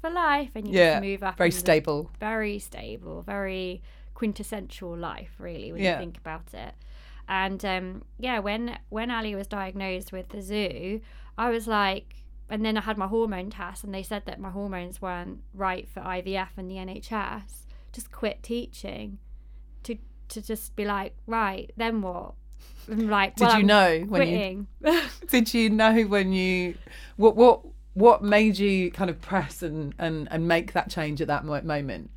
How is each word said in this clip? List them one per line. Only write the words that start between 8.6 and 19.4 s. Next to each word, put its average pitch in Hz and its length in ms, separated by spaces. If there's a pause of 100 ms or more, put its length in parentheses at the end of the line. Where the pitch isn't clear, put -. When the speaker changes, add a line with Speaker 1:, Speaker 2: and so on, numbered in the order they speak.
Speaker 1:
when 220 220
Ali 220 240
was 196 120
diagnosed 190 640
with 185 180
the 208 100
zoo, 196 600 (360)
I 233 140
was 233 160
like, 202 560 (260)
and 214 160
then 220 140
I 196 40
had 214 140
my 190 120
hormone 208 420
test, 190 340
and 202 100
they 190 80
said 202 240
that - 140
my 196 100
hormones 185 520
weren't 180 380 (120)
right 185 360
for - 120
I 185 220
V 190 160
F 190 180
and 185 140
the 190 80
N 185 100
H 196 240
S. 208 540 (260)
Just - 200
quit - 300
teaching 208 760 (640)